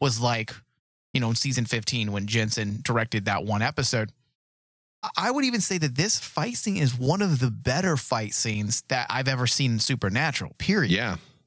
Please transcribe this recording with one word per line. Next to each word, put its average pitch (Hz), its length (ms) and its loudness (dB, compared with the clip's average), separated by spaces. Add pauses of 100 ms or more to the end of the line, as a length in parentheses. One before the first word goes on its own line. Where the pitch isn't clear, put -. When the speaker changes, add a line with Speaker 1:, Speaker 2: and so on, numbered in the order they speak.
Speaker 1:
was 123 180 2
like, 117 340 0 (600)
you 135 80 0
know, 113 80 2
in 113 60 2
season 123 300 0
fifteen 110 460 -2
when 101 140 -2
Jensen 107 560 0
directed 113 440 0
that 101 200 0
one 104 160 0
episode. 117 500 0 (920)
I, - 140 -4
I 240 140 0
would 277 140 0
even 240 160 0
say 185 160 0
that 147 180 0
this 180 240 2
fight 233 380 -4
scene 196 200 -2
is 131 200 2
one 143 240 2
of 170 180 2
the 123 120 0
better 151 440 0
fight 110 380 -2
scenes 107 560 0
that 127 200 0
I've 131 200 -2
ever 127 180 0
seen 127 260 2
in 113 60 2
Supernatural, 120 800 0
period. 175 340 2
Speaker 2:
Yeah. 98 260 0 (300)